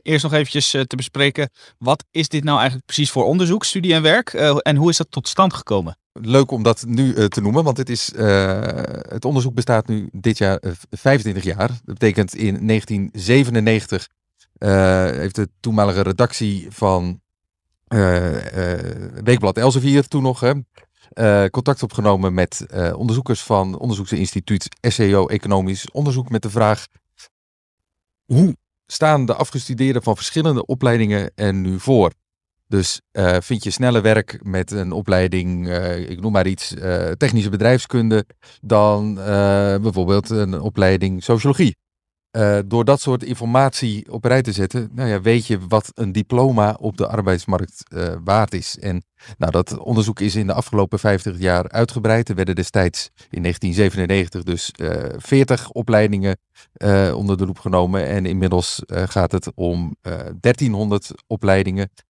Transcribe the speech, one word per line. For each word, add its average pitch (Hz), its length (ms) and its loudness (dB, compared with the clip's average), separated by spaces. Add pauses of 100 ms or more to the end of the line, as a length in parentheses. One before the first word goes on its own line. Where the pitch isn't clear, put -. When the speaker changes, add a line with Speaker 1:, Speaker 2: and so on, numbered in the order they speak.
Speaker 1:
eerst 156 220 -2
nog 151 100 -2
eventjes, 151 400 0
eh, 135 80 -2
te 131 140 -6
bespreken. 139 540 -2 (280)
Wat 131 340 -2
is 160 180 -2
dit 147 140 -2
nou 147 140 2
eigenlijk 131 280 0
precies - 260 -2
voor 127 120 2
onderzoek, 170 400 2
Studie 175 300 0
en 160 80 2
Werk? 156 320 2
Eh, 143 260 2
en 151 160 2
hoe 160 140 4
is 160 80 2
dat - 140 -4
tot - 160 -6
stand 190 260 2
gekomen? 90 440 -4 (140)
Speaker 2:
Leuk 127 400 2
om 113 120 -2
dat 110 240 2
nu, 123 260 2
eh, 107 120 4
te 101 160 -2
noemen, 113 220 2
want 139 120 2
dit 131 140 -4
is, - 240 -6
eh, 98 460 2 (420)
het - 240 -10
onderzoek 131 280 0
bestaat 117 340 0
nu 107 240 -4
dit 101 260 -2
jaar, 95 200 0
eh, 95 140 -6 (180)
vijfentwintig 107 540 0
jaar. 95 240 -2
Dat 123 180 -8
betekent 98 500 0
in 101 300 -2
negentien 107 480 0
zevenennegentig, 113 920 2 (500)
eh, 104 120 -2 (360)
heeft 82 300 -4
de 101 140 -2 (100)
toenmalige 101 420 0
redactie 98 680 -2
van, 92 520 0 (640)
eh, 90 840 0
eh, 87 380 -8 (120)
Weekblad 107 340 2
Elsevier 135 500 2
toen 139 160 -2
nog, 127 160 -2
hè, 123 140 0 (560)
eh, 101 400 4
contact 131 340 -2
opgenomen 98 500 0
met, 90 320 -2
eh, 87 320 -4
onderzoekers 123 440 -2
van 95 360 0
onderzoeksinstituut 98 1040 -4
S 117 140 0
C 101 180 2
O 95 140 4
Economisch 95 640 -2
Onderzoek 131 380 -2
met 113 120 -2
de 110 80 -8
vraag: 107 380 2 (1400)
"Hoe 156 320 4 (280)
staan 151 400 2
de 113 100 0
afgestudeerden 131 680 -2
van 110 120 2
verschillende 156 500 -2
opleidingen 113 720 0
er 101 180 0
nu 92 260 -2
voor?" 110 320 4 (560)
Dus, 98 340 -2 (100)
eh, 90 280 2
vind 107 240 -4
je 107 60 -6
sneller 120 320 0
werk 107 420 2
met 95 280 -4
een 95 200 -4
opleiding, 90 760 0
eh, 87 400 -4
ik 87 120 -4
noem 110 100 -2
maar 95 160 4
iets, - 260 -4
eh, 87 380 -2
technische 110 380 0
bedrijfskunde, 110 760 2 (360)
dan, 104 580 2
eh, 95 60 -10 (520)
bijvoorbeeld 98 520 0
een 98 300 -2
opleiding 95 640 0
sociologie? 135 520 2 (560)
Eh, 104 340 2
door 113 200 0
dat 139 160 4
soort 127 220 -2
informatie 120 880 -2
op 110 120 -8
rij 127 180 4
te 123 100 -4
zetten, 101 420 -4
nou 127 160 -4
ja, 101 120 -2
weet 113 260 2
je 95 200 -2
wat 107 260 0
een 104 180 -4
diploma 107 680 2
op - 180 -6
de 92 100 -2
arbeidsmarkt, 95 800 -2
eh, 85 260 -6 (100)
waard 98 300 2
is. - 260 -8
En, 90 240 -6 (340)
nou, 82 140 -2
dat 87 260 0
onderzoek 110 420 -2
is 98 160 -2
in 107 120 -2
de 92 60 -2
afgelopen 104 460 -2
vijftig 98 400 -2
jaar 90 300 0
uitgebreid. 113 600 0
Er 101 60 -4
werden 92 200 -2
destijds 90 540 -2 (200)
in - 120 -8
negentien 87 320 -4
zevenennegentig 92 720 0
dus, 87 280 -6
eh, 82 340 -6 (120)
veertig 131 520 0
opleidingen, 104 680 0 (360)
eh, 98 420 2
onder 98 220 -2
de 95 80 -2
loep 92 140 -8
genomen. 90 480 0
En 95 180 -2
inmiddels, 90 600 0
eh, 90 220 -4
gaat 90 240 0
het 90 240 -4
om, 87 460 -4
eh, 85 180 -8 (200)
dertienhonderd 107 720 0 (160)
opleidingen. 95 640 0 (180)